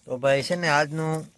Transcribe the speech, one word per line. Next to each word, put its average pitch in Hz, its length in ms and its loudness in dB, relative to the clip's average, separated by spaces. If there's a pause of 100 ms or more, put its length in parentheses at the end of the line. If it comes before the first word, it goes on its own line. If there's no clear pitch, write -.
તો - 80 -10 (100)
ભાઈ 139 260 2
છે 180 80 0
ને 170 120 -2 (100)
આજનું 156 360 0 (240)